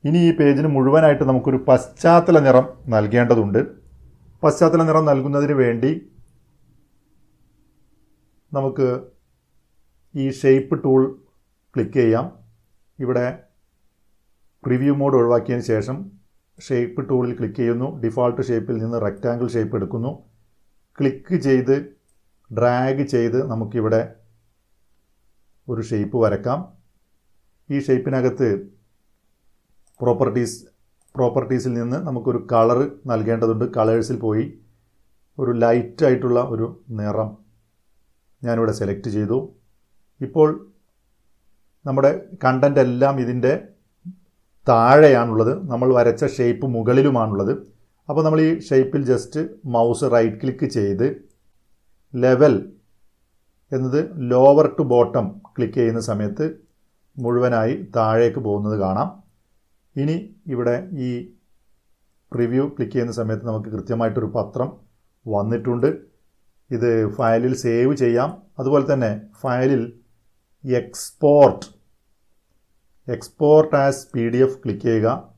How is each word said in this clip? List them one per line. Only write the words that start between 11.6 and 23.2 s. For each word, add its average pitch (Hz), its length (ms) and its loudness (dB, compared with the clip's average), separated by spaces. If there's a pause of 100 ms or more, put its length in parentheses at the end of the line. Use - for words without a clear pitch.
ക്ലിക്ക് 117 280 -2
ചെയ്യാം. 113 240 2 (760)
ഇവിടെ 123 220 -2 (1400)
പ്രിവ്യൂ 127 360 0
മോഡ് 139 200 2
ഒഴിവാക്കിയതിന് 120 520 0
ശേഷം 110 240 -4 (720)
ഷേപ്പ് 123 420 -4
ടൂളിൽ 123 300 -2
ക്ലിക്ക് 107 220 -6
ചെയ്യുന്നു. 117 280 -2 (140)
ഡിഫോൾട്ട് 117 460 -2
ഷേപ്പിൽ 117 340 -4
നിന്ന് 117 240 -6
റെക്റ്റാങ്കിൾ 120 400 -4 (100)
ഷേപ്പ് 107 220 -4
എടുക്കുന്നു. 117 340 -6 (840)
ക്ലിക്ക് 139 380 -2 (100)
ചെയ്ത് 131 280 2 (840)
ഡ്രാഗ് 127 460 0 (100)
ചെയ്ത് 117 240 0 (140)